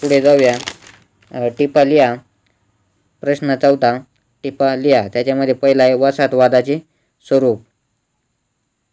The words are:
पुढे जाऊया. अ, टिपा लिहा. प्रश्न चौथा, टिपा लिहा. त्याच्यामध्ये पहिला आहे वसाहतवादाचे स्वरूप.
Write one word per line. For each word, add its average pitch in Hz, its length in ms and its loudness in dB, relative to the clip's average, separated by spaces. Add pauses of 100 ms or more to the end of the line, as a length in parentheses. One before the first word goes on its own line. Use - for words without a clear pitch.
पुढे 143 200 2
जाऊया. 135 360 4 (720)
अ, 123 160 -6 (120)
टिपा 143 240 0
लिहा. 139 320 2 (1080)
प्रश्न 143 340 -4
चौथा, 131 440 0 (440)
टिपा 135 320 -4
लिहा. 131 320 0
त्याच्यामध्ये 131 460 -2
पहिला 135 300 0
आहे 127 100 4
वसाहतवादाचे 127 840 0 (480)
स्वरूप. 123 340 0 (1300)